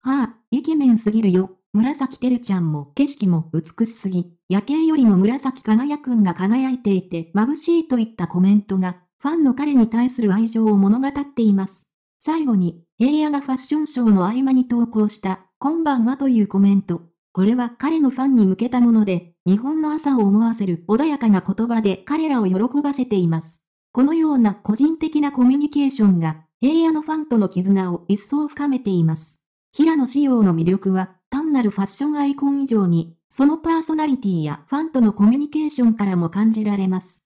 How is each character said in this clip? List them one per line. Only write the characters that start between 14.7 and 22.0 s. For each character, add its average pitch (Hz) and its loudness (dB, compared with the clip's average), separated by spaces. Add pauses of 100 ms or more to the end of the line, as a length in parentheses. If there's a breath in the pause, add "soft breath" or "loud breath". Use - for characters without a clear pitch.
稿 214 0
し 208 -10
た、 190 -8 (120)
こ 269 -4
ん 330 -2
ば 285 0
ん 226 0
は 262 -2
と 277 -2
い 240 2
う 196 2
コ 196 -2
メ 196 6
ン 196 2
ト。 170 -8 (300)
こ 185 -2
れ 220 2
は 240 -4
彼 320 -2
の 269 2
フ 262 -8
ァ 262 -2
ン 269 4
に 214 6
向 190 2
け 226 -4
た 247 2
も 233 4
の 220 4
で、 180 -6 (120)
日 185 4
本 285 -2
の 302 -2
朝 285 0
を - 2
思 202 4
わ 226 2
せ 214 -4
る 170 -4
穏 233 2
や 294 -2
か 233 0
な 190 4
言 190 -4
葉 233 -2
で 202 -2